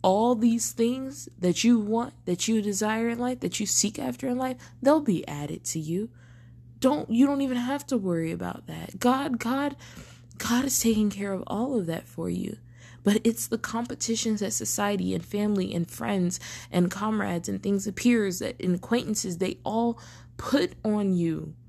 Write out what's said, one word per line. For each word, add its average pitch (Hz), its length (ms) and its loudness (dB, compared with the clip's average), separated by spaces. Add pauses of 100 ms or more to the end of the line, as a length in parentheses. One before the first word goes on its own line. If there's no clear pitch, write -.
all 220 320 6
these 233 360 2
things 254 560 -2 (120)
that 180 240 2
you 233 160 6
want, 226 340 -2 (120)
that 180 220 -2
you 226 140 4
desire 214 480 0
in 233 80 -4
life, 247 220 -2
that - 200 -4
you 208 60 0
seek - 320 0
after 254 300 -4
in 247 100 -2
life, 254 200 -4 (220)
they'll 294 220 6
be 208 260 0
added 147 360 -8
to - 160 -4
you. 175 320 -4 (680)
Don't, 220 300 2
you 233 160 6
don't 277 160 2
even 254 160 0
have 269 300 -2
to 254 100 0
worry 170 340 0
about 90 360 -6
that. 160 320 -12
God, 262 400 2
God, 277 360 -2 (640)
God 240 280 2
is 262 140 0
taking 214 300 4
care 196 240 -4
of 185 140 -4
all 247 320 0
of 170 80 0
that 165 200 -4
for 170 220 -6
you. - 280 -4 (460)
But 208 200 4
it's 226 240 0
the 220 100 -2
competitions 226 840 -2
that 208 120 -2
society 202 600 -2
and 175 100 -4
family 202 480 0
and 170 160 -2
friends 180 500 -2 (320)
and 180 200 2
comrades 202 580 -2
and 196 140 -6
things, 202 320 0
peers 214 420 2
that, - 240 -6
and 180 140 2
acquaintances, 190 640 -2
they 185 240 0
all 226 360 0 (380)
put - 360 0 (120)
on 208 300 2
you 160 400 -2 (140)